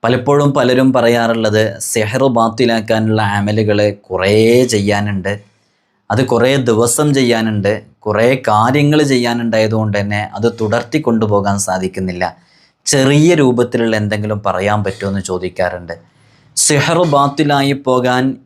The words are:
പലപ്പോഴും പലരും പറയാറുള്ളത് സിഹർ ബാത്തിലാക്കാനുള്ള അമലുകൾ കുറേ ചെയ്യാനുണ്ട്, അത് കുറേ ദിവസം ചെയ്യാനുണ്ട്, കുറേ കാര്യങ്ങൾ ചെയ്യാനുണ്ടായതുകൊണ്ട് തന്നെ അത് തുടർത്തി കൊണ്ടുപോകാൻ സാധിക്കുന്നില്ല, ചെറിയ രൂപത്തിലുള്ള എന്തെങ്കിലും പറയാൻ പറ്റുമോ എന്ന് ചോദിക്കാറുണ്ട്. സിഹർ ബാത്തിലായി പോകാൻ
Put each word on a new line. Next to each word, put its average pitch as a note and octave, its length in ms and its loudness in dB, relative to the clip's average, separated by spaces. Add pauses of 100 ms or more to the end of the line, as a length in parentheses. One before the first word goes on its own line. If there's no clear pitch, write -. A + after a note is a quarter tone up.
പലപ്പോഴും C3+ 540 0
പലരും B2+ 380 2
പറയാറുള്ളത് A#2 680 2 (260)
സിഹർ A2+ 340 -2 (140)
ബാത്തിലാക്കാനുള്ള A2 840 0 (160)
അമലുകൾ G#2 420 0 (280)
കുറേ F#2 280 0 (380)
ചെയ്യാനുണ്ട്, G2+ 580 -2 (840)
അത് A#2 80 0 (100)
കുറേ B2 200 2 (180)
ദിവസം A#2 380 2 (100)
ചെയ്യാനുണ്ട്, A2+ 540 0 (340)
കുറേ G#2+ 220 2 (220)
കാര്യങ്ങൾ C#3 500 2 (120)
ചെയ്യാനുണ്ടായതുകൊണ്ട് A2+ 880 0
തന്നെ G#2 220 -4 (160)
അത് A2 100 0 (120)
തുടർത്തി A#2 460 -2
കൊണ്ടുപോകാൻ G#2 500 0 (120)
സാധിക്കുന്നില്ല, F#2 580 -4 (600)
ചെറിയ C#3+ 440 4 (120)
രൂപത്തിലുള്ള A#2+ 600 0
എന്തെങ്കിലും G#2 460 -4
പറയാൻ G2+ 400 0
പറ്റുമോ G2 240 -6
എന്ന് G2 180 -6
ചോദിക്കാറുണ്ട്. F2+ 680 -6 (680)
സിഹർ D#3+ 340 2 (140)
ബാത്തിലായി C#3+ 600 0 (140)
പോകാൻ B2+ 380 0 (200)